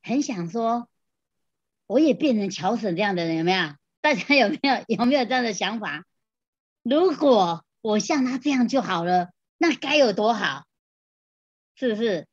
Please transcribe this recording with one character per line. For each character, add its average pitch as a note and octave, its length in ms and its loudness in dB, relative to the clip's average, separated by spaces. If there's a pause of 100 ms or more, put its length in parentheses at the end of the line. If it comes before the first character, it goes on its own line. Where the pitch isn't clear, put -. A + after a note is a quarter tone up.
很 C4 220 -2
想 F3 260 -6
说， A3+ 400 -4 (960)
我 A3 140 2
也 D4+ 160 4
变 C4+ 200 2
成 G3 140 0
乔 F#3+ 280 -2
婶 F#3+ 180 -2
这 G3 80 -2
样 G3+ 120 0
的 E3+ 100 -2
人， E3 120 -2
有 E3 60 -2
没 F3+ 80 2
有？ E3 240 0 (260)
大 D4 140 2
家 A#3 200 0
有 A3+ 140 4
没 D4+ 140 -4
有， B3+ 240 0
有 A3+ 180 -2
没 B3+ 80 4
有 C4+ 100 2
这 B3+ 120 -2
样 B3+ 80 0
的 A3+ 100 -4
想 G3+ 260 -6
法？ D#3+ 240 -10 (760)
如 D#4 340 2
果 G3+ 480 2 (180)
我 G#3+ 180 0
像 C#4 260 0
他 B3+ 140 -4
这 D4 100 -4
样 B3 180 2
就 A#3+ 140 0
好 F3+ 220 -2
了， F3+ 260 0 (300)
那 E4 160 2
该 D4 200 -4
有 B3+ 180 4
多 A3 200 0
好？ D#3 320 -4 (1080)
是 A#3+ 180 -2
不 G#3 80 -4
是？ F#3+ 320 -2